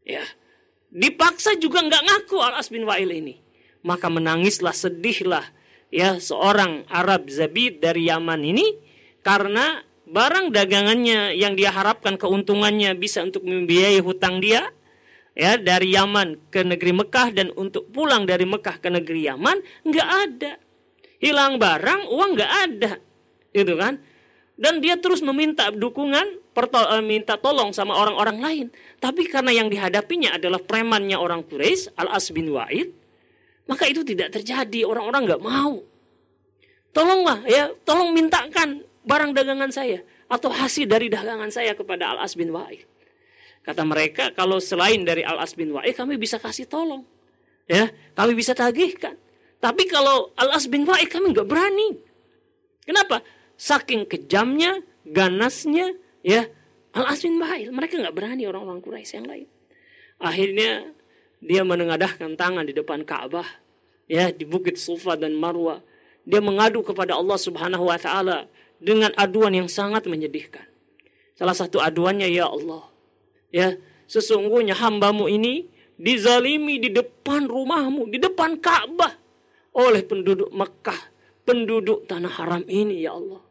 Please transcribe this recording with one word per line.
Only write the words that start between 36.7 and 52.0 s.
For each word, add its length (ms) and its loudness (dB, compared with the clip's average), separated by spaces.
"Tolonglah, 560 4
ya, 160 4
tolong 320 2
mintakan 720 0
barang 320 2
dagangan 400 0
saya 240 -4
atau 240 -2
hasil 320 -2
dari 240 2
dagangan 400 -6
saya 240 -2
kepada 400 -6
Al-As 240 -6
bin 160 -4
Wa'il." 320 -12
Kata 240 -4
mereka, 480 0
"Kalau 320 0
selain 400 2
dari 160 0
Al-As 320 -6
bin 240 -6
Wa'il, 160 -2
kami 240 -6
bisa 240 -4
kasih 240 -10
tolong. 400 -6
Ya, 240 2
kami 240 2
bisa 160 0
tagihkan. 640 -2
Tapi 320 0
kalau 480 4
Al-As 320 2
bin 160 0
Wa'il, 240 4
kami 240 2
nggak 80 2
berani." 560 0